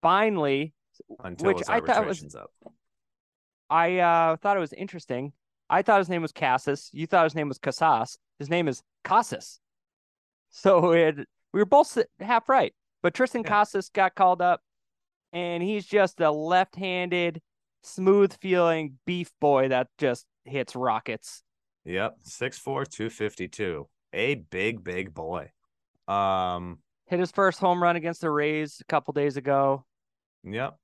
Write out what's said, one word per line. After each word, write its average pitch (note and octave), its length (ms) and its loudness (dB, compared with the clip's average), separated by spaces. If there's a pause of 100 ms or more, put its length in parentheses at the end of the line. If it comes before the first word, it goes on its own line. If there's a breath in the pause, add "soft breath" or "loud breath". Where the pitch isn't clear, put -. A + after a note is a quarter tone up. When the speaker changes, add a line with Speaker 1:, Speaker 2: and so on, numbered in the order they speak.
Speaker 1:
Finally, E3 720 0 (500)
Speaker 2:
Until F3+ 240 -6
Speaker 1:
which F#3 120 0
Speaker 2:
his D#3+ 100 -8
Speaker 1:
I A3+ 100 0
thought A#3 260 0
was F#3 160 -6
Speaker 2:
arbitration's D3 140 -20
up. - 160 -18 (1160)
Speaker 1:
I, E3+ 280 2
uh, E3 400 4
thought G3+ 180 0
it F#3+ 60 -2
was D#3 100 -6
interesting. C#3+ 640 -10 (360)
I F3+ 120 4
thought G#3 160 4
his F#3 100 2
name F3 140 -2
was D#3+ 100 -6
Casas. C#3 640 -2
You D#3 140 -8
thought F3 180 4
his D3+ 100 -2
name D3+ 140 -4
was C3 80 -8
Casas. C3+ 600 -2 (220)
His C#3+ 100 -10
name E3+ 200 0
is B2 120 -6 (220)
Casas. - 560 -2 (920)
So F3+ 420 4
it, D#3 240 2 (340)
we F#3+ 80 -2
were G#3+ 60 4
both C#4 320 4
s-, A3+ 80 2 (160)
half A3+ 260 0
right. B3+ 260 2 (300)
But F3 100 0
Tristan B3 280 -2
Speaker 2:
Yeah. - 80 -6
Speaker 1:
Casas G#3 400 0
got F#3+ 260 0
called F3+ 260 4
up, F3+ 200 2 (720)
and E3+ 280 -6
he's G3+ 240 -4
just F#3+ 360 0
a D#3 100 4
left-handed, F3+ 1120 -2 (420)
smooth-feeling F3+ 1200 2
beef F3 260 -6 (100)
boy C3+ 280 4
that B2+ 180 0 (100)
just B2+ 280 -2 (200)
hits B2+ 300 -8
rockets. A#2 680 -6 (400)
Speaker 2:
Yep, F#2+ 400 -6
six - 340 -10
four, C3+ 280 -8
two - 240 -8
fifty-two. F2+ 760 -8 (260)
A B2+ 220 -2
big, G2 480 -6
big F2+ 300 -8
boy. D#2+ 380 -10 (560)
Um, F#2 720 -2 (280)
Speaker 1:
Hit F3 120 -4
his F3+ 120 -4
first F#3+ 280 0
home F3+ 240 0
run F3 140 2
against E3+ 240 -8
the D#3+ 100 -2
Rays D3+ 500 -4
a - 40 -20
couple D3+ 280 -4
days C#3+ 240 -2
ago. C#3 480 0 (580)
Speaker 2:
Yep. A#2 400 -8